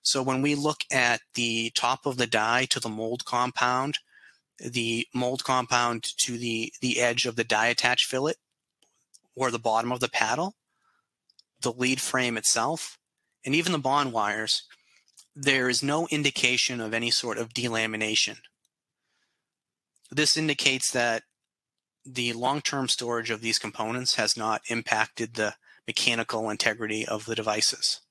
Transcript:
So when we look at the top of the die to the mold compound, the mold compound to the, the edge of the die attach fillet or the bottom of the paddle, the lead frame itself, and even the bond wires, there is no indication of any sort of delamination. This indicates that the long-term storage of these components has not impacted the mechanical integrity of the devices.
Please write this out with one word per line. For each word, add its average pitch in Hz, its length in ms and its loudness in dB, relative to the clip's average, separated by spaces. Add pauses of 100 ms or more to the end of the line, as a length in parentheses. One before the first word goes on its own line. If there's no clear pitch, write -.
So 135 200 0
when 131 200 0
we 147 120 2
look 143 260 -2 (120)
at 120 280 4 (140)
the 113 400 -2
top 131 320 0
of 131 100 -2
the 123 100 2
die 117 400 2
to - 120 -2
the 113 100 -4
mold 113 360 -6
compound, 123 720 0 (600)
the 117 540 -2
mold 127 300 -2
compound 120 640 0 (140)
to 120 200 -2
the, 113 420 -4
the 120 200 0
edge 120 260 2
of 113 80 -4
the 113 100 0
die 110 220 2
attach 123 400 2
fillet 139 280 -2 (1000)
or 127 160 0
the 117 80 -2
bottom 113 320 0
of 123 80 -2
the 123 100 0
paddle, 135 460 0 (1040)
the 120 120 0
lead 127 280 0
frame 123 360 0
itself, - 600 0 (460)
and 135 100 0
even 170 180 2
the 156 60 0
bond 135 340 2
wires, 107 520 -2 (720)
there 135 320 2
is 123 140 0
no 151 260 0
indication 131 720 2
of 110 140 -4
any 117 160 -2
sort 113 280 -2
of 117 160 -8
delamination. 110 840 -2 (1800)
This 147 240 4
indicates 143 560 2
that 120 320 2 (800)
the 123 300 -4
long-term 135 540 0
storage 117 420 -2
of 110 100 -2
these 113 180 0
components 117 560 -2
has 110 220 0
not 110 320 -2
impacted 117 680 -2
the 107 200 0 (340)
mechanical 113 640 0
integrity 110 540 -2
of 107 200 -6
the 113 100 -4
devices. - 760 -2